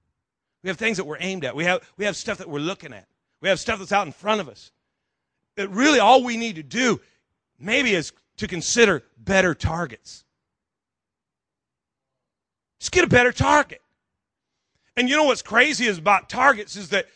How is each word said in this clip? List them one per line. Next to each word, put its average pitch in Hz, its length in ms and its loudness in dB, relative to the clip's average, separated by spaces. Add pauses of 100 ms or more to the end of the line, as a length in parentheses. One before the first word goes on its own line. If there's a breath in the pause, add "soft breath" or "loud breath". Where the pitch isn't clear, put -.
(640)
We 180 60 -10
have 185 80 -6
things 220 220 -4
that 180 80 -6
we're 147 120 -10
aimed 180 280 -6
at. 123 100 -8
We 160 80 -4
have, 180 180 -2 (140)
we 202 80 -8
have 196 100 -4
stuff - 240 -10
that 175 100 -16
we're 147 100 -8
looking 156 340 -8
at. 95 140 -20 (340)
We 175 80 -4
have 180 100 2
stuff 220 200 -6
that's 190 140 -8
out 196 140 2
in 139 60 -14
front 208 300 -4
of 139 80 -12
us. - 200 -20 (880)
That 196 140 -6
really 262 280 2
all 240 240 6
we 240 140 -4
need 226 200 -6
to 160 60 -12
do 196 380 -2 (580)
maybe 233 360 0
is 160 180 -2 (240)
to 208 100 -8
consider 180 560 2 (140)
better 180 380 2
targets. 160 680 -8 (2500)
Just - 120 -10
get 349 120 4
a - 40 -2
better 247 240 4
target. 285 480 2 (1120)
And 247 140 0
you 285 80 2
know 311 80 4
what's 254 180 2
crazy 247 440 0
is 202 100 0
about 185 320 0
targets 247 480 0
is 190 140 -12
that 196 260 -2